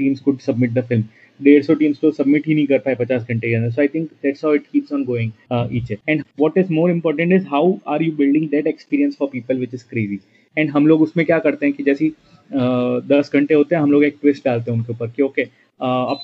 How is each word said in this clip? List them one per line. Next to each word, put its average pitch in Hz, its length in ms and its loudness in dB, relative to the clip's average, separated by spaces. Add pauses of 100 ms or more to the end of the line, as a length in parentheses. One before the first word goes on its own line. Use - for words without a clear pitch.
teams 135 160 0 (120)
could 135 200 -2
submit 123 200 0
the 117 180 -2
film। 113 160 0 (380)
डेढ़ 143 220 6
सौ 160 100 2
टीम्स 151 280 0
तो 156 100 4
सबमिट 147 360 0
ही 156 80 0
नहीं 151 120 2
कर 135 120 2
पाए 131 160 -2
पचास 120 340 -2
घंटे 117 200 -2
के 117 60 0
अंदर। 117 160 -2
So 120 80 -8
I 147 80 -2
think 160 180 -6
that's 139 400 -6
how 151 100 2
it 147 60 -2
keeps 143 320 -4
on 139 160 -4
going, 117 220 -4 (200)
uh, 120 180 -2
each 123 220 -6
year। 104 80 -6 (100)
And 156 100 0 (220)
what 156 220 2
is 190 160 -4
more 175 200 2
important 165 400 0
is - 40 0 (100)
how 143 140 2
are 156 360 -2
you 165 80 0
building 147 420 0
that 151 140 0
experience 143 480 -2
for 143 200 -4
people, 127 200 -4
which 123 200 -6
is 120 60 -12
crazy। 101 360 -4 (420)
And 151 100 0
हम 147 180 2
लोग 156 140 6
उसमें 156 240 0
क्या 165 140 2
करते 147 260 -2
हैं 143 100 0
कि 143 80 -10
जैसे 139 220 2
ही, 156 60 -2 (420)
अ, 139 60 -2 (480)
दस 143 260 2
घंटे 143 200 2
होते 147 220 2
हैं, 160 60 0
हम 143 100 2
लोग 143 120 4
एक 147 180 0
ट्विस्ट 143 240 0
डालते 120 260 -2
हैं 117 60 -2
उनके 117 160 -4
ऊपर 117 140 -6
कि 117 140 -4
ओके, 135 200 -2
अ, 127 80 -6 (320)
अब 127 420 -2